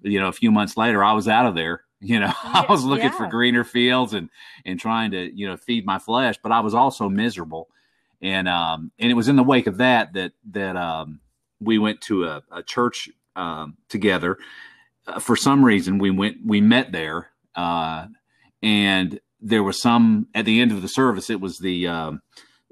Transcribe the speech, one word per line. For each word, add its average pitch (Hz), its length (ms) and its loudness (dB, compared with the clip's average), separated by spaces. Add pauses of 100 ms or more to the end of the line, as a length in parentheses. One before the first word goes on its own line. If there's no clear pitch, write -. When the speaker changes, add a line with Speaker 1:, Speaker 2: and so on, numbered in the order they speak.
Speaker 1:
you 101 160 -2
know, 95 100 0
a 85 40 -2
few 117 180 0
months 107 280 2
later, 110 260 2
I 107 80 4
was 107 160 0
out 113 180 4
of 98 80 0
there. 82 300 -4 (160)
You 104 200 0
know, 95 180 0
<laughs> - 60 -12
I 180 180 2
Speaker 2:
Yeah, - 80 -4
Speaker 1:
was 135 140 4
looking 220 260 0
for 214 160 -6
Speaker 2:
yeah. 165 40 -10
Speaker 1:
greener 120 340 0
fields 123 500 0
and, 85 160 -8 (340)
and 92 160 -8
trying 113 300 -2
to, 90 260 -6
you 101 100 -8
know, 92 120 -8
feed 117 280 -4
my 95 120 0
flesh, 120 440 -2
but 110 100 -2
I 101 80 4
was 104 140 -2
also 127 360 0
miserable. 90 580 -4 (540)
And, 95 260 -2
um, 82 500 -2
and 120 120 0
it 123 40 2
was 117 140 2
in 139 80 4
the 131 80 6
wake 127 220 2
of 95 120 -2
that, 117 360 2
that, 92 180 -6 (200)
that, 95 240 -6
um, 80 440 -8 (400)
we 110 180 2
went 107 240 0
to 95 220 -2
a, 76 260 -8
a 87 120 -14
church, - 480 -4 (260)
um, 78 400 -10 (140)
together. 92 480 0 (680)
Uh, 85 140 -10
for 113 160 2
some 139 280 4
reason, 98 340 4
we 98 120 2
went, 98 360 -2
we 104 160 2
met 117 300 4
there, 80 380 -8 (260)
uh, 82 500 -4 (560)
and 101 580 0 (200)
there 110 240 2
was - 180 -2
some, 117 520 4
at 110 120 -2
the 113 140 2
end 117 120 2
of 98 100 -6
the 92 60 -8
service, 120 420 0
it 101 100 -4
was 92 180 -8
the, 90 300 -4
um, 80 340 -8 (500)